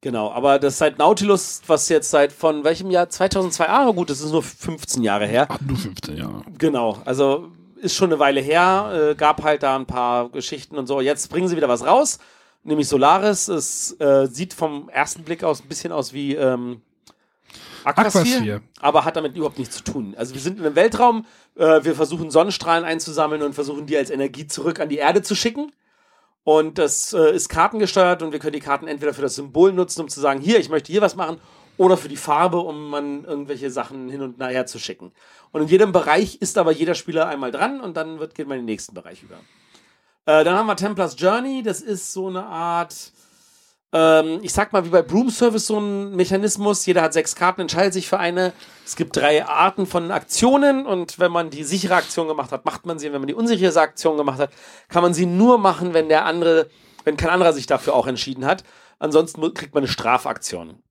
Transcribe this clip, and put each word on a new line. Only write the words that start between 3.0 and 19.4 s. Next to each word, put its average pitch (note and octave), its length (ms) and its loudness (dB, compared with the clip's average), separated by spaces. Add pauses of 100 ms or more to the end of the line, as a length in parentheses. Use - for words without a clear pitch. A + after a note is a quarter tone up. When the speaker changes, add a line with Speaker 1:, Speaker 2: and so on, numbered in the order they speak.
Speaker 1:
Zweitausendzwei? F#3 580 -2
Ah, A#3+ 240 4
gut, F3 180 -2
das C#3 120 -6
ist D3+ 100 -6
nur D#3 100 2
fünfzehn - 640 -8
Jahre G#2 240 0
her. A#2+ 220 2
Speaker 2:
Ach, - 100 -8
nur C3+ 160 -4
fünfzehn F#2 400 -10
Jahre. - 280 -10 (140)
Speaker 1:
Genau, A#2+ 460 0
also C#3 480 0 (300)
ist F#3 140 -4
schon F#3 160 2
eine D3+ 80 0
Weile C#3 220 4
her, F3 720 2
äh, D3+ 40 -2
gab - 280 2
halt D3+ 200 0
da C3+ 120 2
ein C3 100 -4
paar B2 440 -2
Geschichten C3 480 -12
und C3 100 -8
so. C#3 120 -2
Jetzt C#3 300 -2
bringen F3+ 180 -2
sie F3 80 0
wieder D3 140 0
was A#2+ 160 0
raus, B3+ 340 4 (440)
nämlich D3+ 240 0
Solaris. F#3 600 4
Es, - 520 -6
äh, C#3 280 4
sieht C#3 260 -8
vom D3 360 -6
ersten D3 340 -2
Blick E3 200 -8
aus D3+ 200 -2
ein C#3 40 -20
bisschen D#3+ 240 -10
aus D3 220 -8
wie, C#3 220 -6
ähm, B2 460 -2 (1040)
Aquasphere, F#3+ 400 2
Speaker 2:
Aquasphere. G#2+ 360 -2 (200)
Speaker 1:
aber C#3+ 240 2
hat D#3+ 100 -4
damit D3+ 200 -6
überhaupt D3 240 -6